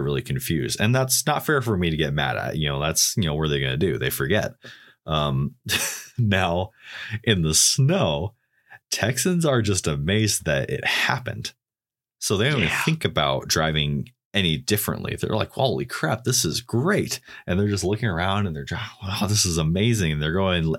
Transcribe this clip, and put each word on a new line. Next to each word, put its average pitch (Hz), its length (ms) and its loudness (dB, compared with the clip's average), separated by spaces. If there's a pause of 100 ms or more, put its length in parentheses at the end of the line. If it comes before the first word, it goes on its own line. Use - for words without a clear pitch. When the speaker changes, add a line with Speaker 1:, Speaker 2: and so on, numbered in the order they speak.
Speaker 1:
really 69 200 0
confused, 65 580 -4
and 113 140 4
that's 131 320 0
not 143 200 0
fair 147 160 2
for 113 140 0
me 87 140 2
to 78 60 -2
get 76 160 0
mad 69 240 -2
at. 50 200 -4
You 78 120 0
know, 69 120 -2
that's, 78 360 0
you 90 80 0
know, 73 100 0
what 78 100 0
are 78 40 0
they 71 120 0
gonna 65 160 -2
do? 78 220 0
They 64 120 -2
forget. 80 440 -2 (520)
Um, 73 480 0 (320)
<laughs> - 320 -10
now 95 520 2 (540)
in 98 180 4
the 78 120 2
snow, 104 800 2 (560)
Texans 165 560 0
are 131 160 4
just 98 240 2
amazed 92 580 2
that 69 260 2
it - 140 -4
happened. - 680 -2 (680)
So - 180 0
they 101 100 2
don't 147 120 2
even 87 100 0
Speaker 2:
Yeah. - 160 -2
Speaker 1:
think 160 200 0
about 69 440 0
driving 76 600 0 (260)
any 90 220 2
differently. - 600 -2
They're - 200 -2
like, 107 160 -2
"Holy 131 340 0
crap, 131 380 -4
this 127 200 0
is 117 180 -2
great." 147 580 0 (260)
And - 140 0
they're 104 80 2
just 95 160 -2
looking 107 240 0
around 95 380 0
and 82 100 -4
they're 71 80 -8
dri-, 87 140 -6 (240)
"Wow, 98 260 -4
this 104 180 2
is 82 120 0
amazing." 90 540 2
And 73 100 -2
they're 78 100 -2
going 87 460 2